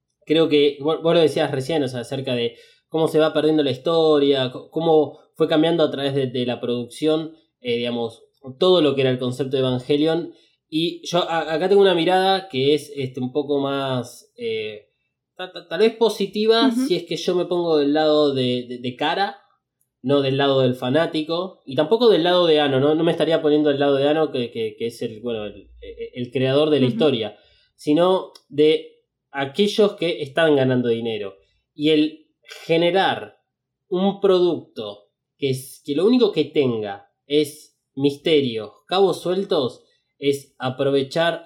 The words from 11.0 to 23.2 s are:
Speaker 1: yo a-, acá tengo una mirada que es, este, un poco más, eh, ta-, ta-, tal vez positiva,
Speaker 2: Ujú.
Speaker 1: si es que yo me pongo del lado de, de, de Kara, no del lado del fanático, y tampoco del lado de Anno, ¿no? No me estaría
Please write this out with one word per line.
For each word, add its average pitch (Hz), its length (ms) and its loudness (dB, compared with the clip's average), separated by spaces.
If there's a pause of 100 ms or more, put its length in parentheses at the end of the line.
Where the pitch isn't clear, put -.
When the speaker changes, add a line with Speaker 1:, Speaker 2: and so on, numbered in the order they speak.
Speaker 1:
yo 170 200 -2
a-, 160 280 -4
acá 180 160 -2
tengo 202 100 6
una 190 140 4
mirada 185 560 0
que 139 240 2
es, 147 200 -6
este, 131 260 -8
un 127 120 -6
poco 143 280 -2
más, 135 760 -6
eh, 110 520 -8 (480)
ta-, 180 180 -12
ta-, 170 140 -18
tal 170 120 -6
vez 220 160 2
positiva, 220 680 2
Speaker 2:
Ujú. 240 200 0
Speaker 1:
si 175 100 0
es 175 80 -6
que 165 120 -8
yo 180 180 -2
me 175 120 0
pongo 170 320 0
del 143 160 2
lado 151 400 2
de, 123 340 -2
de, 123 100 -12
de 123 180 -8
Kara, 185 420 -4 (680)
no 139 160 2
del 135 160 -2
lado 135 260 2
del 127 120 2
fanático, 160 920 -4
y 135 120 -8
tampoco 226 340 2
del 170 140 4
lado 180 240 4
de 151 100 6
Anno, 139 220 2
¿no? 151 160 2
No 165 80 0
me 170 80 2
estaría 160 280 0